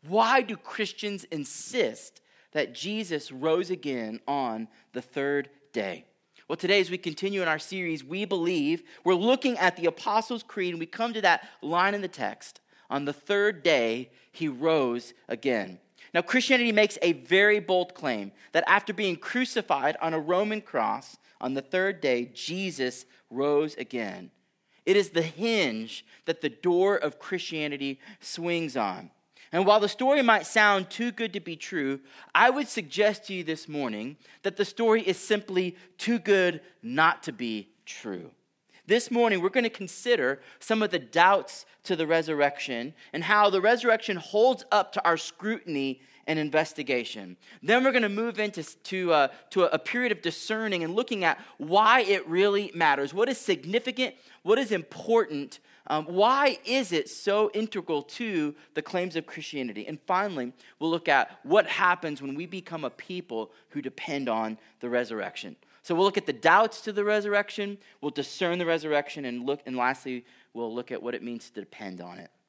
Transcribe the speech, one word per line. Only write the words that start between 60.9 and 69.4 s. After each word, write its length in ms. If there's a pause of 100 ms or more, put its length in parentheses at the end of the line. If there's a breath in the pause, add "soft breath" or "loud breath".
look 180
at 360
what 220
happens 540
when 140
we 100
become 400
a 60
people 600 (180 soft breath)
who 100
depend 480
on 300 (220 soft breath)
the 100
resurrection. 640 (240 soft breath)
So 140
we'll 100
look 140
at 80
the 80
doubts 480
to 100
the 120
resurrection, 720 (240 soft breath)
we'll 80
discern 480
the 80
resurrection, 580
and 220